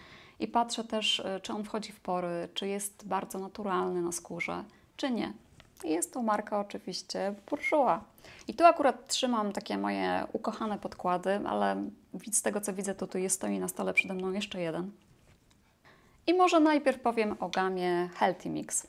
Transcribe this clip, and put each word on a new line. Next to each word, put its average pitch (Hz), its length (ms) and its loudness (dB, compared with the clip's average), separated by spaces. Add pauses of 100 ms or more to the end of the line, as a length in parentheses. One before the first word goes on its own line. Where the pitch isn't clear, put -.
(400)
i 220 80 -2
patrzę 233 360 0
też, 220 360 0
e, 190 200 -4
czy 226 120 -8
on 208 120 -4
wchodzi 214 280 -6
w - 80 -20
pory, 175 540 -2
czy 190 140 -4
jest 202 380 -6
bardzo 190 320 -2
naturalny 185 640 -2
na 170 100 0
skórze, 175 520 -6 (320)
czy 277 140 -2
nie. 214 220 -2 (520)
I 320 60 -2
jest 330 240 -2
to 254 80 -4
marka 208 380 0
oczywiście 196 720 -6 (160)
Bourjois. 269 500 4 (480)
I 208 60 -4
tu 320 100 6
akurat 294 440 6
trzymam 220 440 0
takie 202 260 -4
moje 202 540 0
ukochane 220 460 -2
podkłady, 185 680 0
ale 202 440 0 (240)
widz, 196 240 -2
z - 40 -2
tego 202 180 0
co 208 120 -4
widzę, 196 220 -2
to 190 120 -6
tu 185 120 -4
jest, 185 180 0
stoi 202 220 -2
na 180 100 -2
stole 185 260 -2
przede 190 200 0
mną 185 180 -2
jeszcze 196 280 -6
jeden. 170 300 -4 (1400)
I 330 80 6
może 349 260 8
najpierw 294 400 4
powiem 220 400 0
o 185 80 -2
gamie 180 640 0
Healthy 180 360 0
Mix. - 380 -4